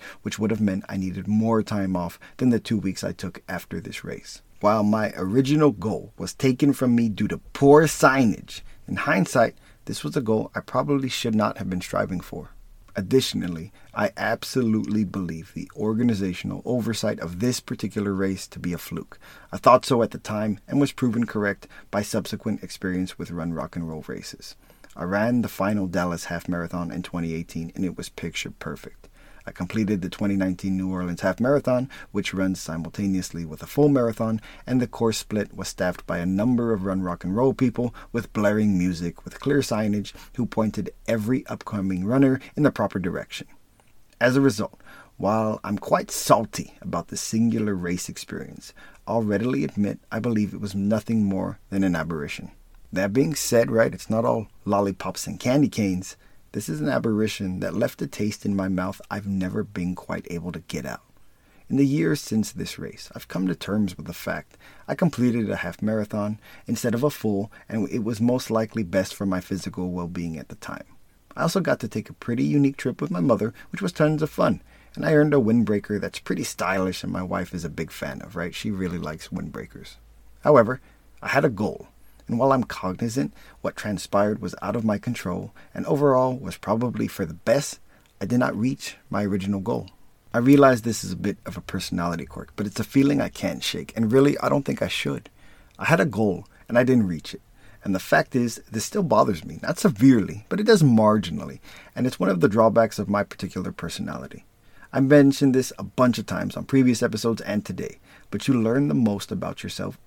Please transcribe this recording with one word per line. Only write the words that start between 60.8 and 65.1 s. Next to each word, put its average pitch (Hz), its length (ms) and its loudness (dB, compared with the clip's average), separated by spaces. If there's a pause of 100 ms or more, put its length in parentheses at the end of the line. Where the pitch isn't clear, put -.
out. - 160 -10 (680)
In 139 80 0
the 139 80 6
years 151 360 2
since - 320 -2
this - 260 -10
race, - 340 -12
I've - 140 -16
come 92 220 -4
to 82 80 -2
terms 101 400 -2
with 76 100 -12
the 82 60 -10
fact - 440 -8 (300)
I 147 80 -2
completed 117 560 0